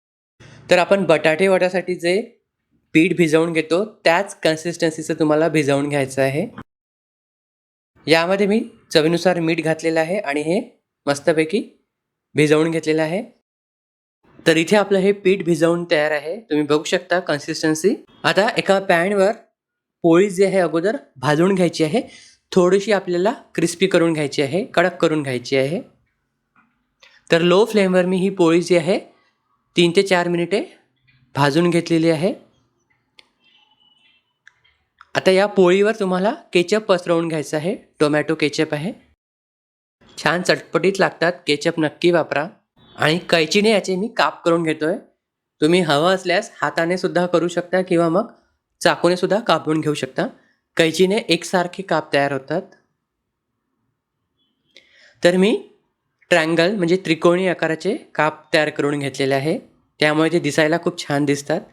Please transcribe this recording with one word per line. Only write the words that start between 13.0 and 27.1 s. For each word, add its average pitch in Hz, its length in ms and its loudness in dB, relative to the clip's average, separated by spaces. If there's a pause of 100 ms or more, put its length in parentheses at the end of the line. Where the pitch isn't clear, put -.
आहे. 165 200 -2 (1300)
तर 160 100 4
इथे 165 180 0
आपलं 196 240 2
हे 196 140 2
पीठ 190 320 -2
भिजवून 170 460 0
तयार 151 200 2
आहे, 151 280 -6
तुम्ही 151 260 -2
बघू 151 180 0
शकता 175 360 -2
कन्सिस्टन्सी. 156 760 -2 (280)
आता 185 240 2 (100)
एका 196 220 2
पॅनवर 190 520 0 (720)
पोळी 175 260 4
जी 185 140 0
आहे 190 160 0
अगोदर 170 360 0 (220)
भाजून 151 380 2
घ्यायची 170 280 0
आहे, 156 180 -2 (500)
थोडीशी 196 400 2
आपल्याला 190 400 0 (240)
क्रिस्पी 180 320 -2
करून 165 260 2
घ्यायची 151 280 -4
आहे, 147 240 -2
कडक 175 320 0
करून 156 260 0
घ्यायची 127 340 -4
आहे. 143 240 -2 (1500)